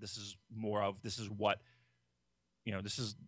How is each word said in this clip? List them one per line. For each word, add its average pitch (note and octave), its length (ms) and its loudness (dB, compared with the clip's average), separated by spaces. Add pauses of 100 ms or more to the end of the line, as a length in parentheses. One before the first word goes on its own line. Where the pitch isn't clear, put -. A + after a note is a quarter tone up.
this G#2 160 -8
is G2+ 200 -8 (180)
more G#2 280 2
of, G2 200 2
this A2 160 -4
is A2 120 -4
what, G#2 300 4 (1040)
you A2 80 0
know, F#2+ 80 2
this G2 180 -2
is, G#2+ 180 -2 (120)